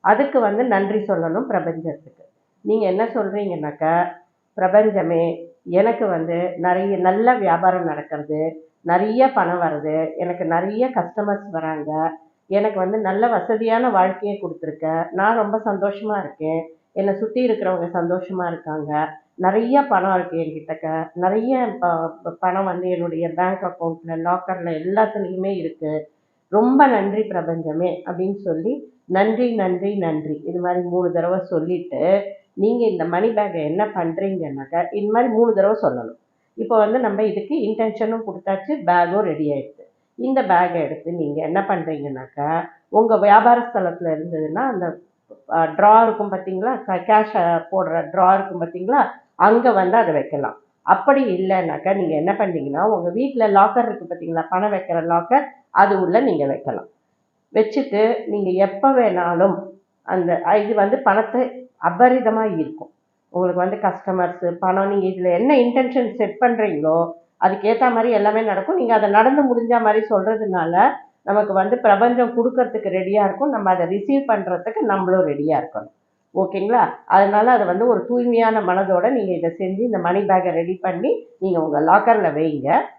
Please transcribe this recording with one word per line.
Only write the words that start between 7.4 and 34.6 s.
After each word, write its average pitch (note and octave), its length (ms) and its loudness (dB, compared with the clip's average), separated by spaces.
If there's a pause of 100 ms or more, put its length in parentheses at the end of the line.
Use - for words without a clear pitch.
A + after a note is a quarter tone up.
நடக்கிறது, D3+ 540 -6 (420)
நிறைய G#3+ 480 2
பணம் F3+ 320 0
வருது, D#3 560 -2
எனக்கு F3 280 -6
நிறைய G3 440 0
கஸ்டமர்ஸ் G#3 600 -4
வராங்க, D#3+ 640 -4 (340)
எனக்கு G3+ 320 0
வந்து F#3+ 200 -2
நல்ல G3+ 280 0
வசதியான A3+ 640 0
வாழ்க்கையை G3 480 0
கொடுத்துருக்க, D#3+ 760 -6
நான் G3+ 240 0
ரொம்ப G#3+ 280 -2
சந்தோஷமா G3+ 540 -4
இருக்கேன், D#3+ 440 -6 (300)
என்னை G3 220 -2
சுத்தி A#3 320 -2
இருக்கிறவங்க F#3 460 -2
சந்தோஷமா F3+ 540 -4
இருக்காங்க, D#3 640 -6 (260)
நிறைய A3+ 480 2
பணம் G3 320 0
இருக்கு E3+ 240 -2
என்கிட்டக்க, D#3+ 760 -6
நிறைய A3 680 -2
ப-, E3 300 0 (120)
ப-, E3+ 180 -10
பணம் F#3 240 0
வந்து F3+ 240 -4
என்னுடைய E3+ 400 -2
பேங்க் F#3 360 -2
அக்கவுண்ட்ல, E3 600 -6
லாக்கர்ல F3+ 480 -2
எல்லாத்துலயுமே F#3+ 840 -2
இருக்கு, D#3 540 -6 (380)
ரொம்ப B3+ 380 4
நன்றி G#3+ 360 0
பிரபஞ்சமே" E3 840 -4
அப்படின்னு F#3 300 -4
சொல்லி, G3 380 -4 (300)
"நன்றி, A3 500 0
நன்றி, G3 440 -2
நன்றி" D#3 460 -4
இது F3 160 -6
மாதிரி F3+ 240 -2
மூணு F3 280 -2
தடவை F3 280 0
சொல்லிட்டு, E3 640 -4 (500)
நீங்க A3+ 340 0
இந்த E3+ 180 -2
மணி F3 240 0
பேக்கை G3+ 360 -2
என்ன F3 200 -2
பண்றீங்கன்னாக்கா, E3+ 960 -4 (100)